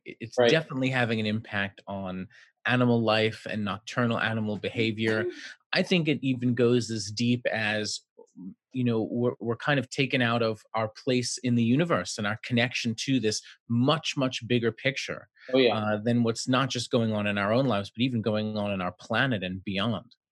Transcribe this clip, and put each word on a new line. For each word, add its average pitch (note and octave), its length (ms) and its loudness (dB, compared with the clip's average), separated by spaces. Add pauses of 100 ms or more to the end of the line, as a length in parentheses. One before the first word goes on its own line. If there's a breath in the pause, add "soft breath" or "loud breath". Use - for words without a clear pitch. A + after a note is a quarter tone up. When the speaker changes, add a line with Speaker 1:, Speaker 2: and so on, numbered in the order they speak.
Speaker 1:
I-, - 140 -14
it's A2+ 180 -6
Speaker 2:
Right. B2 140 6
Speaker 1:
definitely C3 380 0
having A#2 320 0
an A2 40 -2
impact G#2+ 600 -4
on F#2 400 -8 (380 soft breath)
animal A#2+ 360 4
life A2 480 2
and G#2+ 140 -4
nocturnal A2+ 560 -2
animal G#2+ 380 -2
behavior. A2 640 0
Speaker 2:
Mm-hmm. - 60 -2 (420 loud breath)
Speaker 1:
I F3+ 120 2
think E3 260 2
it C#3 120 2
even B2 320 0
goes A#2+ 380 4
as G#2 200 -6
deep A#2+ 380 0
as, G#2+ 520 -2 (720)
you B2+ 100 -2
know, A2+ 260 2
we're, A#2+ 300 -2
we're A2+ 160 -4
kind C#3+ 240 0
of A#2 100 -6
taken C3+ 320 0
out A#2 220 2
of A2 180 -2 (120)
our A2 160 -2 (120)
place B2 420 0
in B2 120 2
the A#2+ 80 4
universe C3 540 2
and G#2 100 -2
our G#2+ 160 -4
connection A#2+ 500 0 (120)
to C3 160 2
this G#2+ 200 0 (280 loud breath)
much, C#3 480 2
much B2+ 280 -2
bigger A#2+ 280 2
picture, - 560 -4 (240 soft breath)
Speaker 2:
Oh, B2+ 40 6
yeah. A2+ 200 6
Speaker 1:
uh, G#2+ 260 0
than A#2+ 200 2
what's A2+ 260 -2
not B2+ 200 2
just A#2+ 220 -4
going A2+ 220 2
on G#2 120 -2
in G2+ 120 0
our G2+ 160 2
own C3 140 2
lives, G2+ 220 0
but A#2 120 -6
even A#2+ 200 0
going G#2+ 360 -2
on G#2 140 -2
in F#2+ 100 -2
our F2+ 180 -4
planet A#2 440 0
and F#2 200 -6
beyond. G2 480 -2 (200)